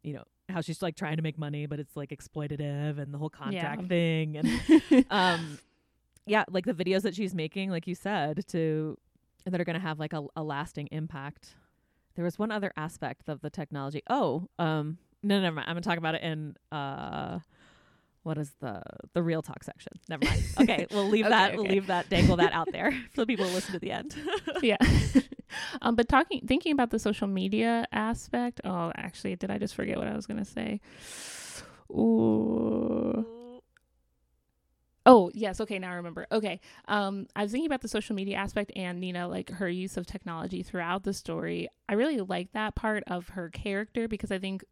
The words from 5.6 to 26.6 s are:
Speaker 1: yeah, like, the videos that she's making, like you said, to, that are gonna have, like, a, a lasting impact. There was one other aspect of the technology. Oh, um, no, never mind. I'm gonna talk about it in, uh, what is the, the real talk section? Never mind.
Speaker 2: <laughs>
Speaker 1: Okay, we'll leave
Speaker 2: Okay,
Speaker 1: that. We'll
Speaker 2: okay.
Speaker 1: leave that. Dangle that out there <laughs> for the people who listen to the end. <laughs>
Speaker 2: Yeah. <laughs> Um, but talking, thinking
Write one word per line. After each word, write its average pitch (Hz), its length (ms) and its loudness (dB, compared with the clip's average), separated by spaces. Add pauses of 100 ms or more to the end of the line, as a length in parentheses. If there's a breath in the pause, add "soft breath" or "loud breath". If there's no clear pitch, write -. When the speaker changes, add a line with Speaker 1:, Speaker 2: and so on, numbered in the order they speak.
Speaker 1:
yeah, 208 240 2
like, 185 160 -2
the 233 80 0
videos 185 300 2
that 202 120 0
she's 190 200 -2
making, 185 340 -4
like 165 160 -2
you 175 100 -4
said, 156 540 -2
to, 156 480 0 (480)
that 180 160 -2
are - 40 0
gonna 170 140 -4
have, 156 200 -4
like, 156 140 -4
a, 151 120 -4 (100)
a 160 80 -4
lasting 147 480 -6
impact. 151 640 -10 (600)
There 170 100 -2
was 175 120 -2
one 214 140 -2
other 202 240 -2
aspect 151 540 -8
of 143 100 -6
the 151 100 -8
technology. 143 600 -6
Oh, 180 400 0 (100)
um, 156 380 0 (260)
no, 202 160 4
never 170 160 2
mind. 143 140 -4
I'm 165 60 -4
gonna 175 60 -4
talk 175 160 0
about 165 180 0
it - 80 -4
in, 156 340 -6 (120)
uh, 139 680 -6 (840 soft breath)
what 156 140 -4
is 147 220 -6
the, 107 240 -8 (300)
the 175 100 0
real 165 180 0
talk - 220 -12
section? - 300 -16 (160)
Never 165 160 0
mind. - 240 4
Speaker 2:
<laughs> - 100 -4
Speaker 1:
Okay, 233 320 0
we'll 202 160 0
leave 214 180 4
Speaker 2:
Okay, 214 40 4
Speaker 1:
that. 202 260 6
We'll 220 60 -2
Speaker 2:
okay. 190 140 0
Speaker 1:
leave 190 120 2
that. 180 220 0
Dangle 175 260 6
that 175 160 4
out 165 220 0
there 247 180 0
<laughs> 254 220 -8
for 269 80 -2
the 220 40 2
people 202 200 0
who 180 100 0
listen 185 160 -2
to 180 80 -4
the - 140 -6
end. - 200 -8 (280)
<laughs> 339 200 -4
Speaker 2:
Yeah. 233 200 4
<laughs> 247 40 6 (960 loud breath)
Um, 233 140 2
but 233 120 4
talking, 269 400 4
thinking 311 240 2